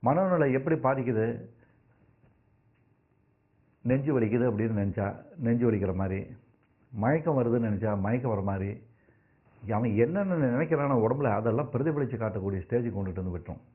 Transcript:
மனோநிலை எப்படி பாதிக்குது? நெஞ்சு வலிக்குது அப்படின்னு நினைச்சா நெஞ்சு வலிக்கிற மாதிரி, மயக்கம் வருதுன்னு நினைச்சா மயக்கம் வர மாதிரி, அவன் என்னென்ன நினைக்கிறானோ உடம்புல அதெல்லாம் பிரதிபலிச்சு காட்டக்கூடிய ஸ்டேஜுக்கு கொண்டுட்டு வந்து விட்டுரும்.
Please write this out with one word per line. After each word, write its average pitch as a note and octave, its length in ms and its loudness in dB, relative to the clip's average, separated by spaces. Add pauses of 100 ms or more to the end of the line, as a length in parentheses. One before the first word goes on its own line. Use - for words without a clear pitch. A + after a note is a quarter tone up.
மனோநிலை D#3+ 460 4
எப்படி C#3+ 240 2
பாதிக்குது? A#2+ 680 0 (2250)
நெஞ்சு C3+ 380 2
வலிக்குது A#2 340 2
அப்படின்னு A2 300 0
நினைச்சா G2+ 320 -2 (220)
நெஞ்சு A#2 340 2
வலிக்கிற F#2+ 240 0
மாதிரி, F#2+ 320 -4 (680)
மயக்கம் C#3+ 440 0
வருதுன்னு A#2 300 2
நினைச்சா G#2 320 -2
மயக்கம் A#2+ 300 -2
வர G#2 120 -2
மாதிரி, G2 400 -4 (880)
அவன் A#2 240 0
என்னென்ன F3 400 2
நினைக்கிறானோ C#3 760 2
உடம்புல C#3 140 0
அதெல்லாம் A#2 480 0
பிரதிபலிச்சு C#3+ 460 -2
காட்டக்கூடிய G2 440 -4
ஸ்டேஜுக்கு A#2 360 -2
கொண்டுட்டு F#2 260 -4
வந்து F2 140 -4
விட்டுரும். E2 240 -10 (140)